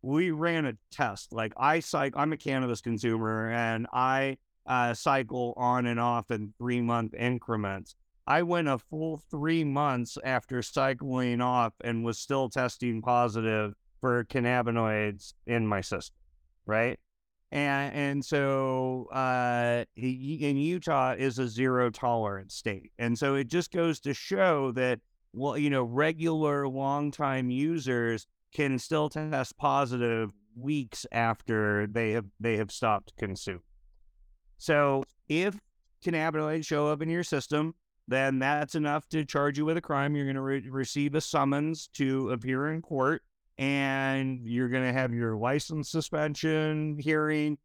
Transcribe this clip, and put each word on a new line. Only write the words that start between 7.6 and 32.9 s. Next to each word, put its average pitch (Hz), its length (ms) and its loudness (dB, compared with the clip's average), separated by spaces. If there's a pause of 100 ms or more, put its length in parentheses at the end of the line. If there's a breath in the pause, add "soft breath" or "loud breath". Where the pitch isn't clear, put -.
I 151 160 4
went 170 260 2
a 135 100 2
full 156 520 -6
three 160 340 0
months 139 600 0
after 127 380 -2
cycling 127 800 0
off 123 320 2 (100)
and 117 200 -2
was 117 140 -2
still 135 300 0
testing 120 540 -2
positive 110 720 2 (260)
for 123 240 2
cannabinoids 113 1120 0 (120)
in 117 200 2
my 101 160 2
system, - 340 -6 (480)
right? 113 340 2 (540)
And, 139 420 0
and 143 300 0
so, 131 880 0
uh, 120 720 2 (100)
he, 131 420 -4
in 143 200 0
Utah 143 600 2
is 131 200 0
a 131 100 0
zero 123 420 2
tolerance 107 640 -2
state. - 440 -8
And 117 200 0
so 139 160 2
it 139 140 0
just 170 240 -2
goes 165 280 0
to 139 140 -4
show 165 580 2
that, 123 280 0 (320)
well, 135 260 -4
you 147 100 2
know, 135 140 2
regular 151 840 0
longtime 135 840 -2
users 127 760 0 (260)
can 135 260 0
still 151 320 0
test 156 480 -4
positive 120 720 0 (260)
weeks 135 560 -6
after 107 720 2
they 110 260 0
have, 113 120 0 (160)
they 110 160 2
have 104 160 -2
stopped 107 460 0